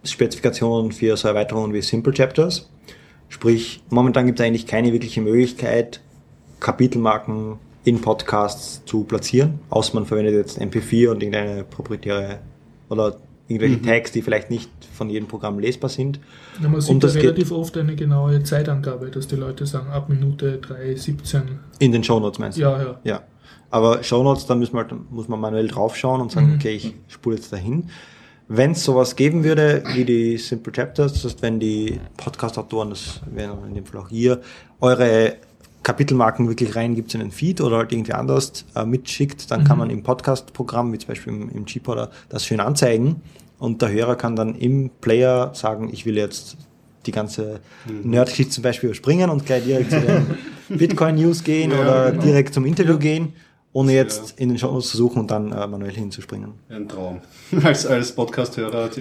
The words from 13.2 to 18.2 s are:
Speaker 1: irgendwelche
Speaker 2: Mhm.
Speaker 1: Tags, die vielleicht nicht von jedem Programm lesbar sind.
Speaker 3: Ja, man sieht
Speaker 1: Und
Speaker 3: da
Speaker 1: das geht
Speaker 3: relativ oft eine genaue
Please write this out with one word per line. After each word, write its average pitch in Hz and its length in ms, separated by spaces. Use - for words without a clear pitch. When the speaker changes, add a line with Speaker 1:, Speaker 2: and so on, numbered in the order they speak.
Speaker 1:
irgendwelche 117 300
Speaker 2:
Mhm. 107 40
Speaker 1:
Tags, 117 300
die 113 100
vielleicht 110 280
nicht 117 200
von 107 180
jedem 107 180
Programm 104 300
lesbar 127 320
sind. 139 300
Speaker 3:
Ja, 151 60
man 151 120
sieht 143 100
Speaker 1:
Und 135 120
Speaker 3:
da 143 60
Speaker 1:
das 143 80
geht 156 80
Speaker 3:
relativ 170 280
oft 165 240
eine 156 200
genaue 143 480